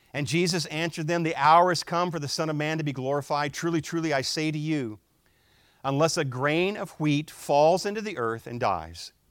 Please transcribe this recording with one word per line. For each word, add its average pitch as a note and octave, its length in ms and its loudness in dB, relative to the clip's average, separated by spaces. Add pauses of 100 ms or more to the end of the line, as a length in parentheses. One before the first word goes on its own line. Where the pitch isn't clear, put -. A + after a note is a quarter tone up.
(140)
And C3+ 140 -4
Jesus E3+ 400 0
answered D#3 400 -4
them, E3+ 160 0
'The D#3+ 120 0
hour E3 360 8
has D#3 120 -2
come F3 260 0
for E3 100 -4
the C#3+ 100 -6
Son D#3+ 200 -2
of D3+ 60 -2
Man D3+ 220 -2
to D#3 80 -4
be C#3+ 80 -2
glorified. C#3+ 600 -2
Truly, E3 280 -2
truly, D#3+ 320 -2
I C3+ 80 2
say D#3 280 -2
to D#3 80 -2
you, D3 420 -4 (840)
unless C#3 320 2
a E3 80 0
grain D3+ 540 0
of G3+ 140 -8
wheat D3+ 380 0
falls D#3 560 4
into G#3 160 -4
the G3+ 160 -8
earth A2+ 300 -4
and A#2+ 140 -8
dies, E2+ 500 -4 (200)